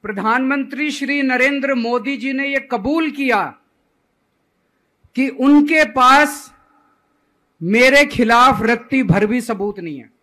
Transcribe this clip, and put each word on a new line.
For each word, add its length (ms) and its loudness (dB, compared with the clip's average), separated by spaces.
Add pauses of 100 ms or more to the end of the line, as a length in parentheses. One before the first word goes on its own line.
प्रधानमंत्री 880 -2
श्री 320 -4
नरेंद्र 520 -2
मोदी 420 -4
जी 160 -8
ने 140 -6
यह 240 -4
कबूल 400 -2
किया 480 -4 (1600)
कि 140 -2
उनके 560 4
पास 720 2 (1080)
मेरे 420 4
खिलाफ 580 2
रत्ती 400 -2
भर 240 2
भी 140 -2
सबूत 400 -8
नहीं 180 -12
है। 120 -20 (120)